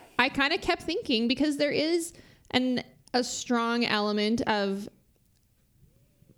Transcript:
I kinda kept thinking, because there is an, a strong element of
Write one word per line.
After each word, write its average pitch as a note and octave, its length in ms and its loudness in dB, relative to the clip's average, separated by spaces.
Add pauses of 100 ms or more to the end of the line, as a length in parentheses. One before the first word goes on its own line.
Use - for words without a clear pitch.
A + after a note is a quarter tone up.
(200)
I B3+ 100 4
kinda C#4+ 300 2
kept - 240 -2
thinking, D4 440 0
because C#4 300 0
there D4 140 0
is E4 420 0 (380)
an, B3+ 320 0 (300)
a B3 100 2
strong A#3 640 -2
element G#3 560 0
of G3+ 460 0 (1500)